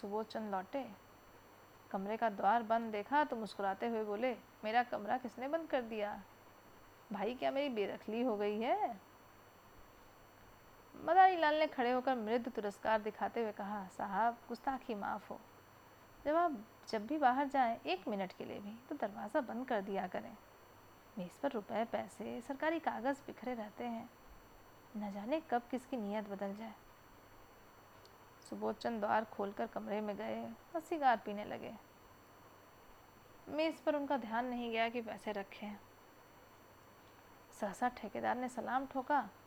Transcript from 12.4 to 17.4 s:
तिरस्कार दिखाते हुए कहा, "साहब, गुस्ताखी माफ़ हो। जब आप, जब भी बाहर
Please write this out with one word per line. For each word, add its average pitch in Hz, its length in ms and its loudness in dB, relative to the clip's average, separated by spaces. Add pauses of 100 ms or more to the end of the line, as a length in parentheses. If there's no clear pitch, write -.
तिरस्कार 214 500 0
दिखाते 208 420 -2
हुए 214 80 -2
कहा, 202 360 -6
"साहब, 202 500 0 (100)
गुस्ताखी 247 480 -4
माफ़ 208 340 -4
हो। 214 100 -10 (840)
जब 294 100 2
आप, 320 280 2 (260)
जब 214 180 -2
भी 294 100 0
बाहर 277 300 6